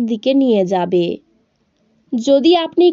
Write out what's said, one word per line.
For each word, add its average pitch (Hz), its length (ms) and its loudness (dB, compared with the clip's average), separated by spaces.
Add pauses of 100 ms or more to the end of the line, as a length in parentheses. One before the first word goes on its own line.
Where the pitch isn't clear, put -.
দিকে 233 280 -4
নিয়ে 247 300 2
যাবে। 180 400 -2 (1080)
যদি 277 440 2
আপনি 330 360 0